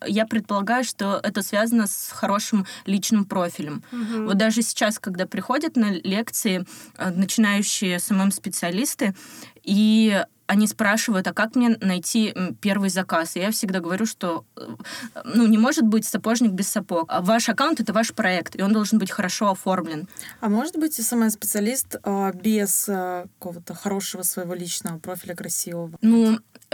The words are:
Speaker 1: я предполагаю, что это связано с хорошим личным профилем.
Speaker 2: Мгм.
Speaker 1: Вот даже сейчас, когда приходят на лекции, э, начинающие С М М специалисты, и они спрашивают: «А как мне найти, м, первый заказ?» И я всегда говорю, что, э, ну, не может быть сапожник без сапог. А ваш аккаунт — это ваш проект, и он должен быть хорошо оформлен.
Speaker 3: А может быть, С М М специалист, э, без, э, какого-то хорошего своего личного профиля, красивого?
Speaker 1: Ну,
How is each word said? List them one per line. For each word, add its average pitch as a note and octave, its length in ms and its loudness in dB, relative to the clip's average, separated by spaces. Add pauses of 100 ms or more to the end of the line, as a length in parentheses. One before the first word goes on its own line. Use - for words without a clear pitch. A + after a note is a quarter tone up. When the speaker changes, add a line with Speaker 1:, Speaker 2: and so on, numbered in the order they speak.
Speaker 1:
я G#3+ 180 2
предполагаю, A3 600 0
что G3+ 380 -2
это G3+ 200 -2
связано A3 440 2
с - 260 -8
хорошим G3+ 520 0 (220)
личным G3+ 380 2
профилем. E3+ 640 -4
Speaker 2:
Мгм. A3 360 -4
Speaker 1:
Вот G3+ 120 2
даже A3 240 4
сейчас, G#3+ 380 0
когда F#3 260 -4
приходят C4+ 500 -2
на G#3+ 140 4
лекции, F#3+ 760 -2 (320)
э, F#3 140 -4
начинающие G3 880 2
С - 140 -6
М F#3+ 100 4
М G3 80 4
специалисты, F#3+ 840 -2 (500)
и G#3+ 580 4 (240)
они G#3 200 4
спрашивают: G#3 600 0
«А F3 60 -2
как A3 240 0
мне A#3 240 4
найти, F#3+ 540 0
м, F3+ 200 -4
первый G3 360 0
заказ?» F3 460 -2
И F3 40 -2
я G3 100 0
всегда F#3+ 300 -2
говорю, F#3 260 -2
что, - 380 -6 (120)
э, - 100 -14 (580)
ну, A3+ 220 4
не A3 120 8
может C4 260 4
быть G#3+ 200 4
сапожник A3+ 480 2
без G3 160 -2
сапог. - 400 -2
А - 140 -2
ваш A3+ 260 4
аккаунт — C#4+ 320 2
это G#3+ 140 -2
ваш A3+ 180 2
проект, F#3 440 0
и F#3 60 -2
он G3 100 2
должен G#3+ 260 2
быть F#3+ 120 0
хорошо G3+ 400 -2
оформлен. F3+ 560 -2 (340)
Speaker 3:
А A3+ 100 -2
может C#4+ 280 0
быть, D#4 160 0
С A3+ 200 -4
М A#3 80 4
М A3 80 4
специалист, G#3+ 720 -2
э, G3 320 0
без, G3+ 540 0
э, F3+ 380 -4 (120)
какого-то F3 360 -12
хорошего G3 480 -4
своего F3+ 320 -4
личного F3 440 -8
профиля, F3+ 360 -10
красивого? E3+ 560 -6 (120)
Speaker 1:
Ну, A3 360 6 (360)